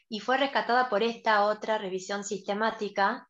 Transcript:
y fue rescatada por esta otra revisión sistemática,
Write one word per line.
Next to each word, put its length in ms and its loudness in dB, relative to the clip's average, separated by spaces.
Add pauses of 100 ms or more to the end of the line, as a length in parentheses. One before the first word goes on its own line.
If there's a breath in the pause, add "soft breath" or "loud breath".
y 120 -8
fue 160 0
rescatada 520 2
por 140 2
esta 440 2
otra 320 0
revisión 440 -6
sistemática, 1080 -2